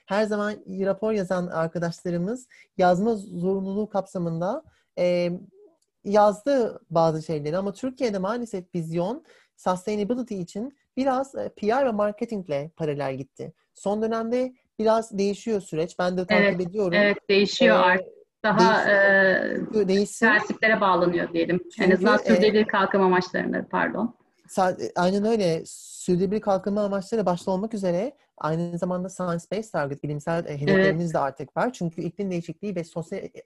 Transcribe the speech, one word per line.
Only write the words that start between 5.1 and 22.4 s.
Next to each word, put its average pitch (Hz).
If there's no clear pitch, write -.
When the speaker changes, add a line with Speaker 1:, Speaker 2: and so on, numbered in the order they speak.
Speaker 1:
yazdı 208
bazı 165
şeyleri. 151
Ama 196
Türkiye'de 254
maalesef 202
vizyon, 175
sustainability 208
için 208
biraz, 269
e, 202
P -
R 262
ve 240
marketingle 208
paralel 143
gitti. 135
Son 208
dönemde 226
biraz 220
değişiyor 202
süreç. 170
Ben 180
de 185
takip 202
Speaker 2:
Evet, 185
Speaker 1:
ediyorum. 185
Speaker 2:
evet, 202
değişiyor 202
Speaker 1:
Ee, -
Speaker 2:
artık. 190
Daha, 214
Speaker 1:
değişiyor. 196
Speaker 2:
e, 185
Speaker 1:
Değişiyor. 202
Speaker 2:
prensiplere 208
bağlanıyor 175
diyelim. 170
En -
Speaker 1:
Çünkü, 185
Speaker 2:
azından 220
Speaker 1:
e, -
Speaker 2:
sürdürülebilir 214